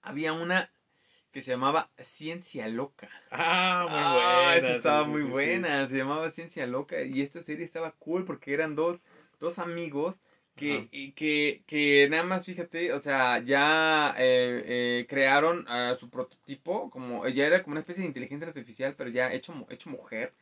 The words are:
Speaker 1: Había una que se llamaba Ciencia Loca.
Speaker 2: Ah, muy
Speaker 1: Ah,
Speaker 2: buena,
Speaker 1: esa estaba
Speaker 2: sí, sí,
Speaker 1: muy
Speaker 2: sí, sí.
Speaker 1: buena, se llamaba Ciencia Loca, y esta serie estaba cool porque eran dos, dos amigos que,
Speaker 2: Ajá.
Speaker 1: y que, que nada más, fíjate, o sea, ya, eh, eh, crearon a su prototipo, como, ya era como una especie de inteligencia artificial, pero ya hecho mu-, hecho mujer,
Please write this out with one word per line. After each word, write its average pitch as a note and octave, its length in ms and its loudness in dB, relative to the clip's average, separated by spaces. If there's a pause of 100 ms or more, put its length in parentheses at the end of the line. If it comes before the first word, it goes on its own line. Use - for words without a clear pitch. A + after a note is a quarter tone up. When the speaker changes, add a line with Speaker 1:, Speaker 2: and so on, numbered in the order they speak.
Speaker 1:
Había D#3 300 -4
una E3+ 380 -2 (600)
que C3+ 120 -12
se B2+ 100 -4
llamaba C#3 460 0
Ciencia D3+ 680 -10
Loca. A#2+ 400 -8 (220)
Speaker 2:
Ah, F3+ 580 2
muy D3+ 100 -2
Speaker 1:
Ah, D3+ 140 4 (400)
Speaker 2:
buena, E3+ 40 4 (120)
Speaker 1:
esa B2 80 0
estaba D3+ 240 2
Speaker 2:
sí, D3+ 60 2
sí, D3 40 -4
Speaker 1:
muy D3+ 120 -2
Speaker 2:
sí, C#3+ 40 -4
sí. B2+ 60 -6
Speaker 1:
buena, D3 560 0
se C3+ 80 -4
llamaba D3 340 -2
Ciencia E3 360 -10
Loca, C#3+ 360 -6
y C3+ 200 -4
esta C#3+ 200 -8
serie D#3 220 -10
estaba E3 280 -8
cool F3 340 -6
porque C#3 260 -8
eran D#3 220 -2
dos, E3+ 260 -2 (400)
dos F3 180 -6
amigos E3+ 600 -6 (380)
que, C#3+ 200 -2
Speaker 2:
Ajá. A2 140 -6
Speaker 1:
y C#3 220 -14
que, D3 540 0
que C#3+ 440 6
nada D#3+ 140 2
más, F3+ 200 -2
fíjate, E3+ 480 -4
o C#3 80 -2
sea, C3 420 2
ya, D3+ 760 4
eh, B2 480 4
eh, B2 420 0
crearon C#3+ 600 4
a B2 280 0
su B2 140 -18
prototipo, E3 800 -8
como, B2 380 -8
ya C3+ 180 2
era F3+ 160 4
como D3+ 100 -10
una D3+ 80 -4
especie F3 220 -8
de F3 60 -4
inteligencia C#3 400 -10
artificial, C3 500 -8
pero B2 100 -8
ya B2 240 0
hecho D#3 220 -8
mu-, C3 160 -12
hecho B2 180 -16
mujer, A#2+ 540 -10